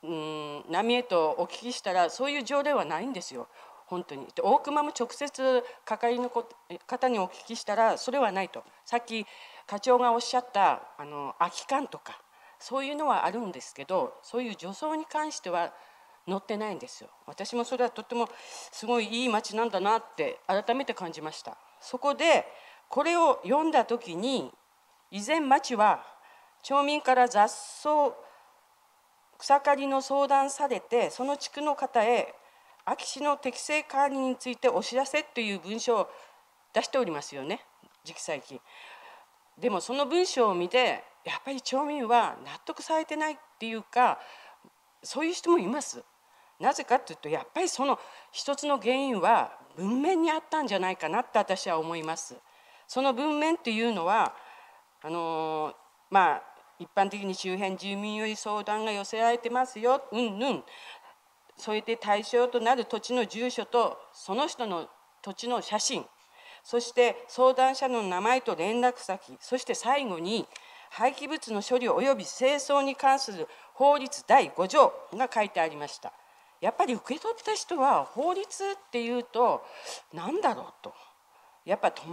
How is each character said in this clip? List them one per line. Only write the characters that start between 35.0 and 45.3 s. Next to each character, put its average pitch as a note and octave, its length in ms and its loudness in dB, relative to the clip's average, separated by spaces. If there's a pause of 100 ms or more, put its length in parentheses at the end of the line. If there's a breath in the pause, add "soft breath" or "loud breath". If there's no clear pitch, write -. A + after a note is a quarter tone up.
せ D4+ 180 -2
と B3 180 -6
い G3+ 140 -2
う F#3 40 -8
文 G3 200 -8
書 A3+ 220 2
を - 80 0 (600 loud breath)
出 A3 120 2
し - 40 -6
て C#4 100 -2
お B3+ 60 4
り F3+ 60 -2
ま D3 120 -4
す - 140 -14
よ C3+ 80 -8
ね、 F3+ 220 -6 (400)
直 - 120 -16
最 D3 240 -6
近。 B2+ 200 -16 (960 loud breath)
で G#3 120 -2
も F#3 120 -2
そ A#3 120 -8
の C#4+ 120 0
文 F4 200 2
章 A#3 240 2
を F#3 40 2
見 F3 160 0
て、 G#3+ 340 2 (200)
や D#3+ 140 -8
っ - 60 -10
ぱ C4+ 80 -8
り C4 100 -8
町 C4 240 -2
民 D4 220 -4
は A3 360 4
納 - 200 -14
得 - 200 -10
さ D#4+ 140 0
れ D#4+ 80 0
て D#4 100 -6
な D#4 140 -2
い D4+ 40 -6
っ C#4 40 -12 (200)
て A3 80 -10
い A3+ 80 -6
う A3 80 -6
か、 A#3+ 380 2 (840 loud breath)
そ - 200 -6
う D#4+ 40 0
い E4 60 0